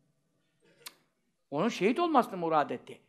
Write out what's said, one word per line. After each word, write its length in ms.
Onun 180
şehit 300
olmasını 380
murad 340
etti. 380